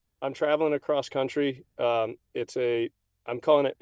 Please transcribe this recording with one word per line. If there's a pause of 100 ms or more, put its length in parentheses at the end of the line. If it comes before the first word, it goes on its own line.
(240)
I'm
traveling
across
country. (120)
Um, (180)
it's
a, (380)
I'm
calling
it